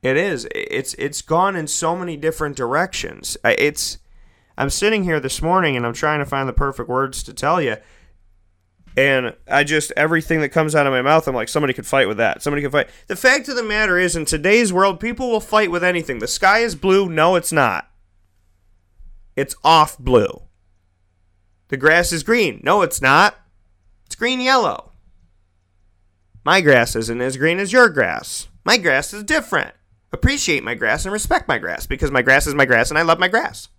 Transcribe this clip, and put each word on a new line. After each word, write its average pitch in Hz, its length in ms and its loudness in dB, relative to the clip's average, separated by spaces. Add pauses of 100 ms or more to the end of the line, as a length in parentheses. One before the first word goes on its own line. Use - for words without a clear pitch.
it 135 140 0
is. 160 400 -2
It's, - 380 -8
it's - 280 -8
gone 185 360 0
in 156 100 -6
so 170 300 -4
many 175 180 -8
different 151 400 -4
directions. 139 880 -4
I, 113 120 2
it's, - 420 -2 (600)
I'm 139 120 -2
sitting 208 340 0
here 165 160 0
this 131 220 -8
morning 165 340 0
and 120 100 -4
I'm 117 60 -2
trying 151 280 -2
to 143 60 -4
find 135 220 -4
the 127 60 -6
perfect 139 340 -2
words 131 360 -4
to - 100 -16
tell 165 280 0
you. 117 140 -2 (1200)
And 131 400 0 (140)
I 143 160 2
just, 151 320 -2
everything 160 420 0
that 147 100 -2
comes 156 260 0
out 143 120 4
of 135 60 0
my 127 80 0
mouth, 151 260 2
I'm 131 80 -4
like, 113 140 -4
"Somebody 147 240 -2
could 120 120 -10
fight 135 220 0
with 104 100 -4
that. 110 240 0
Somebody 147 220 -4
could 139 80 -6
fight." 143 180 -2 (180)
The 196 100 -8
fact 269 320 0
of 277 80 -4
the 240 60 -4
matter 208 360 0
is, 180 160 0
in 160 80 -6
today's 190 480 2
world, 185 300 0
people 240 280 -6
will 220 120 0
fight 214 300 0
with 175 120 -2
anything. 170 360 -2
The - 80 -6
sky 196 320 2
is 233 140 -2
blue. 190 360 2
No, 165 260 4
it's 170 160 -2
not. 120 400 0 (1400)
It's 139 280 -4
off 156 360 4
blue. 123 420 2 (1300)
The 139 100 -4
grass 160 340 4
is 160 120 -4
green. 208 400 0
No, 196 180 4
it's - 220 -2
not. 151 340 6 (680)
It's - 80 -14
green 254 260 -2
yellow. 254 520 0 (1500)
My 175 160 4
grass 131 360 6
isn't 117 260 -2
as 131 160 -2
green 165 220 0
as 196 120 -4
your 247 180 6
grass. 104 580 -4 (180)
My 226 120 2
grass 151 360 0
is 208 100 -12
different. 208 520 -2 (360)
Appreciate - 520 0
my 117 100 -6
grass 113 320 -2
and 190 80 -6
respect 339 340 -2
my 120 120 0
grass - 260 -8
because 139 240 -4
my 131 140 2
grass 135 240 2
is 143 80 -4
my 143 100 4
grass 123 240 2
and 151 80 -2
I 160 60 2
love 170 160 2
my 180 80 2
grass. 226 520 -4